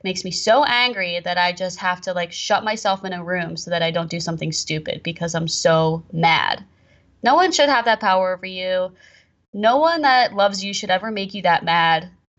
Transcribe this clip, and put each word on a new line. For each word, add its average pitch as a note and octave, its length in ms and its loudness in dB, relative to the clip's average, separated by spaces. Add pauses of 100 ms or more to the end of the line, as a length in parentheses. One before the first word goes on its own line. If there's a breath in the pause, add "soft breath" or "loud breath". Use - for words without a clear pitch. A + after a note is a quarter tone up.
makes F#3 200 -4
me F3+ 60 -8
so A3+ 360 2
angry G#3 560 0
that F3+ 180 -2
I F3+ 120 2
just F3+ 280 -8
have F3+ 220 -2
to, F#3 120 -6
like, F3 180 -4
shut - 320 -2
myself G#3+ 400 -2
in F#3 100 -6
a F3 100 -8
room E3+ 340 -4
so - 140 -10
that E3+ 100 0
I E3 80 2
don't E3 220 -4
do E3+ 80 -4
something D#3+ 320 -4
stupid - 500 -6
because E3+ 320 -6
I'm E3 140 -2
so D#3+ 560 0 (100)
mad"? D#3+ 500 0 (600 soft breath)
No A#3+ 100 6
one F4 180 4
should D4 160 4
have A#3+ 180 2
that A3 140 4
power F#3 340 2
over F#3 120 -10
you. F#3 460 -2 (600 soft breath)
No A3 260 2
one D#4+ 260 2
that B3+ 320 4
loves G3+ 280 2
you G3+ 80 -6
should F#3+ 200 -4
ever F#3 180 0
make G3 240 -6
you G3+ 80 -10
that F3 240 2
mad. E3 440 2 (300)